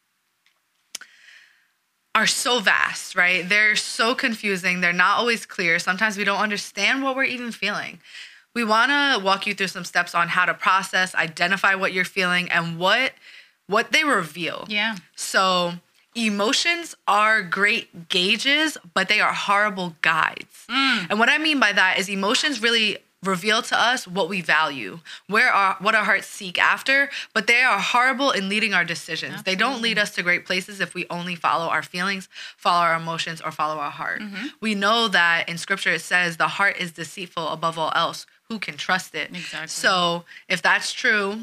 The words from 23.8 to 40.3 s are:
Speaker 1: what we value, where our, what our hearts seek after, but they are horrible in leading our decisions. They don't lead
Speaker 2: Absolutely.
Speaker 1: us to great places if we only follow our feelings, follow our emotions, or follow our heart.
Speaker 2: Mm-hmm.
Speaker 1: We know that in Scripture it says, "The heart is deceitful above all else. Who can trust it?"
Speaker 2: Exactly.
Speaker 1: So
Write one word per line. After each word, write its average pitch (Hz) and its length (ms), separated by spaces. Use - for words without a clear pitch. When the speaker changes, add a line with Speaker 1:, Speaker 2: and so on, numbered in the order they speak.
Speaker 1:
what 180 220
we 190 120
value, 151 600
where 226 240
our, 190 300
what 214 140
our 214 100
hearts 196 240
seek 185 300
after, 269 520
but 214 140
they 240 140
are 226 180
horrible 254 500
in 190 180
leading 208 240
our 175 120
decisions. 165 580
They 190 140
don't 233 260
lead 220 160
Speaker 2:
Absolutely. - 40
Speaker 1:
us 202 120
to 190 80
great 175 240
places 190 340
if 170 140
we 180 160
only 175 240
follow 160 340
our 147 140
feelings, 190 460
follow 175 280
our 165 100
emotions, 165 460
or 160 100
follow 156 280
our 147 120
heart. 147 320
Speaker 2:
Mm-hmm. 202 240
Speaker 1:
We 214 140
know 220 340
that 170 400
in 170 100
Scripture 190 340
it 156 100
says, 175 340
"The 160 100
heart 196 320
is 170 140
deceitful 165 560
above 165 300
all 156 180
else. 165 300
Who 226 120
can 160 160
trust 185 380
it?" 151 160
Speaker 2:
Exactly. 160 380
Speaker 1:
So 175 560